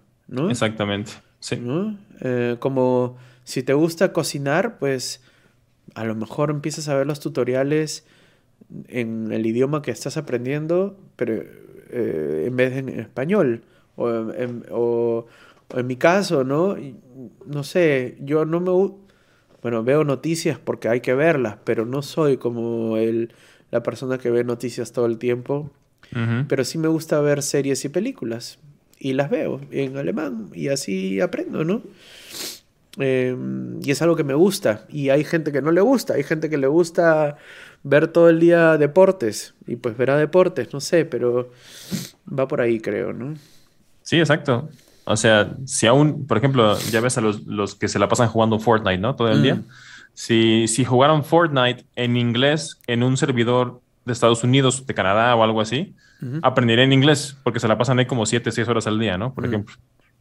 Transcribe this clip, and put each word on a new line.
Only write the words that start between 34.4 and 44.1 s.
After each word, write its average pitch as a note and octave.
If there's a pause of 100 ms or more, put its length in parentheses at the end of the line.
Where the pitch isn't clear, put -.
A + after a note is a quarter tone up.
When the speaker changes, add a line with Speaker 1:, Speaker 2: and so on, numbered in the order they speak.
Speaker 1:
Y C#3
hay D3
gente D3+
que C#3+
no D3+
le F3+
gusta. B3
Hay C#3
gente D#3+
que D3+
le C3+
gusta D#3+ (460)
ver D3
todo E3+
el E3
día E3+
deportes D3 (120)
y, A#2+
pues, A#2
verá C3
deportes, D3+
no C#3+
sé, D#3+
pero B2 (760)
va C3+
por D3
ahí, A#2
creo, G2+
¿no? B2 (680)
Speaker 2:
Sí, -